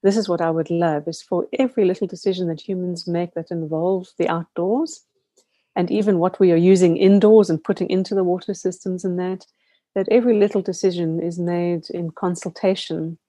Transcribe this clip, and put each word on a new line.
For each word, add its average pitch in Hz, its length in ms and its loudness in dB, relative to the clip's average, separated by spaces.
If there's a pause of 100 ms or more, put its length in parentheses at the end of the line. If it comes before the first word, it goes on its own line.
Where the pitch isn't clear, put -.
This 196 140 2
is 214 120 -2
what 175 120 0
I 165 100 0
would 160 180 -2
love, 165 380 0
is 165 220 -10
for 175 180 -2 (160)
every 240 220 0
little 185 220 -2
decision 185 400 -4
that 160 220 -8
humans 180 380 -6
make 175 260 -4
that 165 160 -8 (100)
involves 165 580 -4
the 170 120 0
outdoors, 180 720 -4 (760)
and 180 160 0
even 202 280 2
what 175 200 0
we 185 120 6
are 170 220 4
using 180 240 4
indoors 202 520 6
and 160 140 0
putting - 260 -4
into 185 260 -2
the 190 80 2
water 180 300 -2
systems 185 520 -6
and 180 140 -2
that, 185 260 -6 (500)
that 196 140 -2
every 233 280 4
little 208 240 2
decision 175 600 -2
is 170 180 -6
made 175 500 -2
in 170 220 -6
consultation 170 1040 -4 (120)